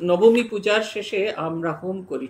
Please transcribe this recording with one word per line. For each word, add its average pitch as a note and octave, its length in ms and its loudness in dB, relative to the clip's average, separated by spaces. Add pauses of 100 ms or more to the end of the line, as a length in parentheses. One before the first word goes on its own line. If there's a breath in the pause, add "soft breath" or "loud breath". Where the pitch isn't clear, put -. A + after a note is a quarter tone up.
নবমী G#3 400 6
পূজার G#3+ 400 0
শেষে G#3 540 -4
আমরা E3 360 -4
হোম F#3 300 -8
করি, C3+ 280 -8